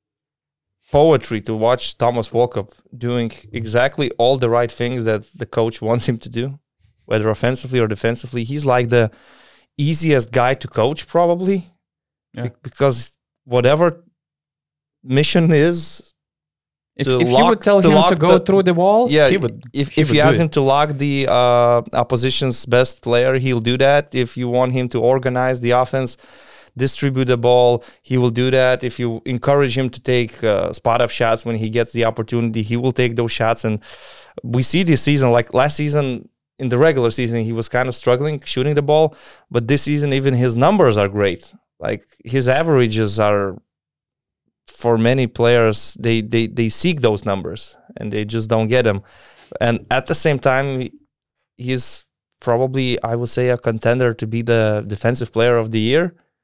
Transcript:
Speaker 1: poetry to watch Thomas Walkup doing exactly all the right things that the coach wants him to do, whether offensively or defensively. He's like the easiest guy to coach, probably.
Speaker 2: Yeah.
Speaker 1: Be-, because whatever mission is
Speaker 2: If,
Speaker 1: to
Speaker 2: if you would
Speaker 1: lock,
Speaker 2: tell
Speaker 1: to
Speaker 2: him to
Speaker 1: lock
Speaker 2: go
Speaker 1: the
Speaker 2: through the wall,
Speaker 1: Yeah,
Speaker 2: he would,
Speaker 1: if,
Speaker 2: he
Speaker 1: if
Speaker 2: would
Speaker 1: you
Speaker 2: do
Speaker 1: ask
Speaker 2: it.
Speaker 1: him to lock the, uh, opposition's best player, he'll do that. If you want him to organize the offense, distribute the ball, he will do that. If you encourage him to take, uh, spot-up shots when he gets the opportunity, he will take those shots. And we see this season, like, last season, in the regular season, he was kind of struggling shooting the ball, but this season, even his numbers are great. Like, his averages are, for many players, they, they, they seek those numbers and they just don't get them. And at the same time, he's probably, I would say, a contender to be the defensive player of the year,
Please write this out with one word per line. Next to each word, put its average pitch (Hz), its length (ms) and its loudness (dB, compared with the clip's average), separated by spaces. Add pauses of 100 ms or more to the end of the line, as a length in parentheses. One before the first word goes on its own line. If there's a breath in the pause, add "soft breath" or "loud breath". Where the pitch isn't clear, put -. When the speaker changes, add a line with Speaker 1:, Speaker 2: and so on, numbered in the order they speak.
(920)
Speaker 1:
poetry 143 500 2
to 113 120 -6
watch 113 440 -2
Thomas 120 320 -2
Walkup 117 440 -2 (220)
doing 120 360 -4 (200)
exactly 120 680 -2
all 131 200 2
the 123 120 0
right 120 220 0
things 120 340 -6
that 110 200 -2 (100)
the 117 100 -10
coach 117 360 -4
wants 113 280 -2
him 117 100 -2
to - 100 -16
do, 127 300 -8 (460)
whether 110 240 -2
offensively 123 500 -2
or 110 80 0
defensively. 117 560 -4
He's 143 220 -8
like 123 240 2
the 117 220 2 (680 soft breath)
easiest 147 540 0
guy 127 240 2
to 131 120 -14
coach, 131 400 -2
probably. 175 640 0 (640)
Speaker 2:
Yeah. 117 100 -10
Speaker 1:
Be-, 123 80 -6 (120)
because 127 540 -2 (280)
whatever 143 580 2 (1000)
mission 151 480 2
is 160 640 0 (840)
Speaker 2:
If, 139 120 -4
Speaker 1:
to 127 140 0
Speaker 2:
if - 80 2
you 120 60 2
would 135 60 6
Speaker 1:
lock, 202 200 4
Speaker 2:
tell 202 200 4
Speaker 1:
to 165 60 6
Speaker 2:
him 151 60 6
to 151 60 6
Speaker 1:
lock 175 200 4
Speaker 2:
go 180 180 6
Speaker 1:
the - 80 4
Speaker 2:
through 196 180 2
the 180 100 2
wall, 202 360 2
Speaker 1:
Yeah, 147 200 4
Speaker 2:
he 190 80 2
would, 117 260 -6 (100)
Speaker 1:
if, 139 200 -2
Speaker 2:
he 156 80 2
Speaker 1:
if 151 80 2
Speaker 2:
would 160 80 2
Speaker 1:
you 147 60 4
Speaker 2:
do 156 40 6
Speaker 1:
ask 165 120 4
Speaker 2:
it. 170 40 2
Speaker 1:
him 151 60 0
to 147 120 0
lock 143 280 2 (160)
the, 139 240 0
uh, 120 520 4 (120)
opposition's 123 720 -2
best 123 360 0
player, 123 380 0
he'll 123 220 -2
do 123 160 0
that. 143 360 2
If 123 240 -4
you 123 120 -6
want 123 240 0
him 127 160 -2
to 123 120 -2
organize 127 600 0
the 120 100 0
offense, 127 460 -2 (600 soft breath)
distribute 131 480 -2
the 123 120 2
ball, 123 460 4 (180 loud breath)
he 127 160 -2
will 123 120 2 (140)
do 127 80 0
that. 127 320 2
If 123 160 -8
you 117 260 -6
encourage 131 520 0
him 131 120 -2
to - 100 -16 (140)
take, 120 300 -2
uh, 95 300 0
spot-up 120 360 0
shots 113 360 -2
when 117 100 -4
he 110 140 -4
gets 117 240 -2
the 117 120 0
opportunity, 113 560 -4
he 110 160 -4
will 127 140 -2
take 123 240 0
those 117 160 -2
shots. 113 340 -2
And 107 140 -2 (640 loud breath)
we 123 180 -2
see 180 220 0
this 156 180 2
season, 135 300 2
like, 120 220 0
last 143 220 2
season, 143 520 -4 (300)
in 131 120 -6
the 120 80 0
regular 131 340 2
season, 117 340 -4
he 117 80 -4
was 113 160 -6
kind 127 200 -2
of 120 60 -8
struggling 143 480 -2
shooting 139 320 -2
the 147 60 0
ball, 151 340 2 (340 soft breath)
but 117 180 -2
this 135 160 2
season, 147 280 -2
even 135 220 0
his 123 240 0
numbers 147 400 4
are 101 100 2
great. 98 460 -4 (260)
Like, - 240 -8 (220)
his 123 240 -2
averages 120 680 0
are, 101 360 0 (1120)
for 117 300 0
many 123 300 2
players, 117 720 0
they, 113 220 0
they, 113 260 -2
they 113 220 -2
seek 165 320 -2
those 107 240 0
numbers 95 500 -8 (220)
and 107 160 -10
they 107 100 -4
just 110 260 -6
don't 113 180 0
get 123 160 2
them. 101 180 0 (580 soft breath)
And 117 300 -2
at 127 160 -2
the - 100 -4
same 143 240 0
time, 131 500 -2 (680)
he's 123 480 -6 (340)
probably, 127 640 -2
I 117 120 -4
would 120 140 -6
say, 127 200 -2
a 123 80 0
contender 117 560 0
to 110 140 -6
be 113 160 -4
the 110 440 0
defensive 117 460 -4
player 117 240 2
of 113 140 -4
the 113 80 -2
year, 156 340 0 (300)